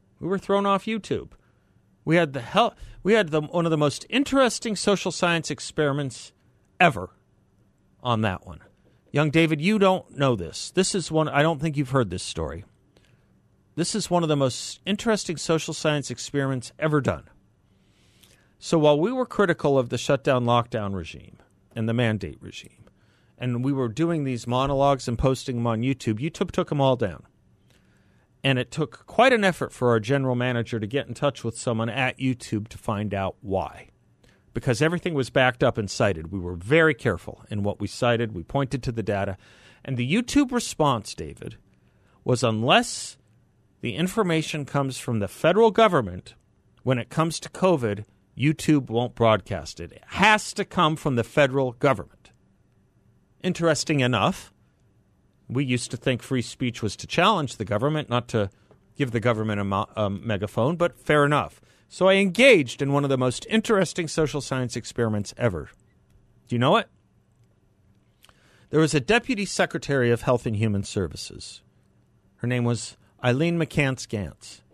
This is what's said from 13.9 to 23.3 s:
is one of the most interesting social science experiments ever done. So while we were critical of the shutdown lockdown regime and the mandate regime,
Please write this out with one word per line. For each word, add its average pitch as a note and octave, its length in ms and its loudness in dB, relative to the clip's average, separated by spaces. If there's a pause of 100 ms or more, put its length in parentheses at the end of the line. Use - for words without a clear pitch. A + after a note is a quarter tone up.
is G3+ 160 -4
one F3 140 2
of D#3 40 -2
the D3+ 80 2
most - 480 -2
interesting G3+ 520 -2
social D#3+ 380 -2
science D3 360 -2
experiments C3+ 680 -4
ever D3+ 240 2
done. F2+ 240 -2 (1300)
So - 200 0
while D3 200 6
we G3 140 2
were B3+ 140 -2
critical D#3+ 520 2
of A#2+ 100 0
the B2 100 -4
shutdown C3+ 460 0
lockdown A#2+ 500 0
regime D#2+ 440 -12 (360)
and A2+ 140 -2
the A2+ 60 0
mandate G#2+ 460 0
regime, - 480 -20 (500)